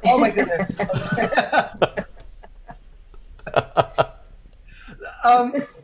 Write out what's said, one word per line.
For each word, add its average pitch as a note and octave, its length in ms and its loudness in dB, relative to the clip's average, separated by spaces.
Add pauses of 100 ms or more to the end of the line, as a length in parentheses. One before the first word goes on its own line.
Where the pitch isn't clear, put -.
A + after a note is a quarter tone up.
Oh B3 140 6
my A3+ 140 4
goodness. F#3 440 -2
<laughs> - 1300 -2 (3250)
Um, B3 300 4 (300)